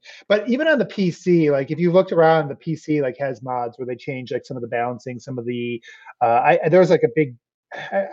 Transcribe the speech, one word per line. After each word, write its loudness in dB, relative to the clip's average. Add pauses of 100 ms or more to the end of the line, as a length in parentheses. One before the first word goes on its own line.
(300)
But 2
even 0
on 4
the 0
P -2
C, 2
like, 0
if -6
you 2
looked 2
around, 4
the -10
P -6
C, -2
like, -4
has -6
mods -6
where -10
they -6
change, -10
like, -6
some -12
of -12
the -10
balancing, -6
some -12
of -8
the, -6 (400)
uh, 2 (220)
I, 0
there 6
was, 6
like, 4
a 4
big, 0 (560)
I, -2